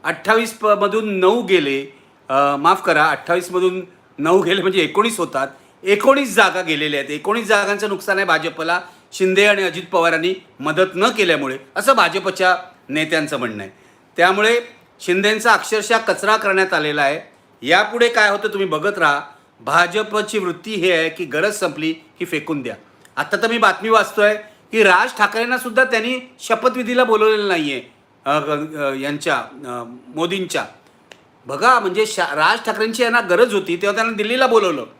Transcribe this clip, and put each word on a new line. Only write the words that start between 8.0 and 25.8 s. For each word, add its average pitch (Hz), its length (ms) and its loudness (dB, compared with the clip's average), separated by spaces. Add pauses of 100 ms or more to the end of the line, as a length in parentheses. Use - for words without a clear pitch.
आहे 196 100 0
भाजपला, 160 540 -2 (320)
शिंदे 190 340 2
आणि 196 160 2
अजित 175 200 -4 (100)
पवारांनी 170 420 2 (260)
मदत 160 340 0
न 208 160 2
केल्यामुळे, 143 480 0 (180)
असं 226 160 2
भाजपच्या 185 640 2 (320)
नेत्यांचं 156 500 -2
म्हणणं 107 240 -6
आहे. 95 100 -14 (440)
त्यामुळे 208 440 4 (400)
शिंदेचा 214 520 2
अक्षरशः 220 460 0
कचरा 214 380 0
करण्यात 190 380 0
आलेला 151 280 0
आहे. 147 180 0 (460)
यापुढे 214 420 2
काय 214 220 2
होतं 208 180 -2
तुम्ही 196 180 -2
बघत 175 320 -4
राहा. 147 220 2 (400)
भाजपची 208 800 0
वृत्ती 190 360 -6
ही 180 180 2
आहे 160 160 0
की 160 160 -8
गरज 160 340 -2
संपली 160 340 -4
की - 320 -12
फेकून 151 380 -6
द्या. 113 120 -10 (420)
आता 147 200 -4
तर 220 100 0
मी 233 120 0
बातमी 214 300 2
वाचतोय 214 460 4 (380)
की 220 100 2
राज 196 360 4
ठाकरेंना 233 400 0
सुद्धा 247 260 0